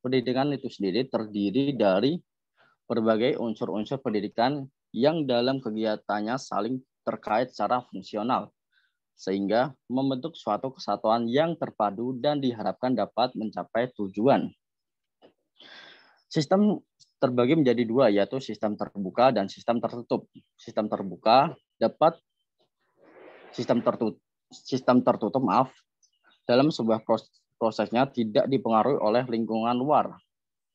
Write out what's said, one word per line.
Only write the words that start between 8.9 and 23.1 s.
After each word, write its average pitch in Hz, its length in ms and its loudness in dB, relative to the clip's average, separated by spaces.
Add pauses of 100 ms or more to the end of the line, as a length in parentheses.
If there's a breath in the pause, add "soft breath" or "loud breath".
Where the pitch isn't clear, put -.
sehingga 101 560 -2 (160)
membentuk 131 480 -4
suatu 113 400 -4
kesatuan 113 560 -2
yang 151 240 0
terpadu 120 640 -4
dan 143 240 0
diharapkan 120 560 -2
dapat 110 400 -2
mencapai 110 560 -4
tujuan. 104 560 0 (1800 loud breath)
Sistem 190 560 2 (400)
terbagi 123 320 2
menjadi 123 320 4
dua, 117 240 4
yaitu 101 320 0
sistem 107 320 -6
terbuka 104 560 0
dan 104 160 0
sistem 117 320 -4
tertutup. 117 480 -4 (320)
Sistem 110 320 -4
terbuka 110 640 2 (240)
dapat, 156 400 2 (1400)